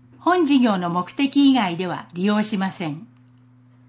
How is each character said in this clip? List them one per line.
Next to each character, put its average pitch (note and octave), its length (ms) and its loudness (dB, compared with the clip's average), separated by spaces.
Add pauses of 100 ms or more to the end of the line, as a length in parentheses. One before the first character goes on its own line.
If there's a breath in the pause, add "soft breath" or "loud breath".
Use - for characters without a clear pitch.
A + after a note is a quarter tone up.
(180)
本 F4 280 2
事 C#4 120 4
業 A3 200 2
の F3 120 -4
目 F3+ 200 -4
的 C#4 400 2
以 C4 40 4
外 F#3+ 220 0
で F#3 100 -6
は D#3+ 260 -8
利 F3 120 -6
用 G#3 180 2
し G#3+ 160 -4
ま F#3+ 140 -4
せ E3+ 160 -8
ん。 D#3+ 180 -10 (840)